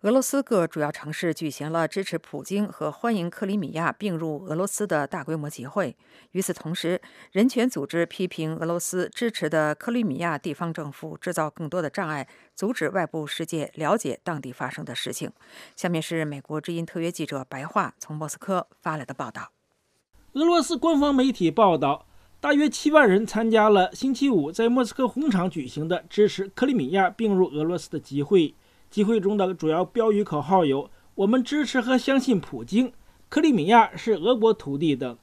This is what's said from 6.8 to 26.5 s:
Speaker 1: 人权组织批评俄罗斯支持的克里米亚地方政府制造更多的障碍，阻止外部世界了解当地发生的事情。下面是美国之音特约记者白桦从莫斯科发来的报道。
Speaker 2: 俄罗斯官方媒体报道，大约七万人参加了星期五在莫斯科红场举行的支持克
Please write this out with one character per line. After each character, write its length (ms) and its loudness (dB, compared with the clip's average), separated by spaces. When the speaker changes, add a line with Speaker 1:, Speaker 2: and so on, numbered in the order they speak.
Speaker 1:
人 180 4
权 180 0
组 200 -4
织 180 0
批 220 -6
评 280 -6
俄 120 -6
罗 120 -2
斯 320 -4
支 200 -2
持 180 -4
的 240 2
克 180 -6
里 120 0
米 140 -2
亚 200 -2
地 160 -8
方 180 -6
政 200 -8
府 260 -14
制 160 -6
造 160 -2
更 180 -10
多 140 -4
的 80 -4
障 180 -6
碍， 200 -6
阻 180 -4
止 180 -2
外 180 -2
部 180 -6
世 180 -8
界 300 -6
了 240 0
解 260 -4
当 160 -6
地 140 -12
发 160 -8
生 160 -12
的 80 -12
事 180 -8
情。 200 -8
下 140 -4
面 100 0
是 240 -4
美 160 -6
国 220 -8
之 100 -10
音 140 -4
特 140 -10
约 120 -2
记 140 -6
者 240 -8
白 160 -10
桦 320 -4
从 180 -12
莫 140 -8
斯 80 -12
科 300 -4
发 180 -6
来 60 -10
的 80 -14
报 200 -10
道。 180 -14
Speaker 2:
俄 120 2
罗 160 6
斯 160 -2
官 220 4
方 160 4
媒 160 4
体 180 2
报 260 6
道， 300 0
大 140 2
约 160 4
七 220 0
万 180 8
人 160 6
参 240 0
加 220 6
了 240 6
星 180 -2
期 160 2
五 220 2
在 180 2
莫 160 4
斯 80 -10
科 140 0
红 240 -2
场 180 2
举 180 -8
行 200 -6
的 200 -2
支 220 4
持 200 -6
克 180 0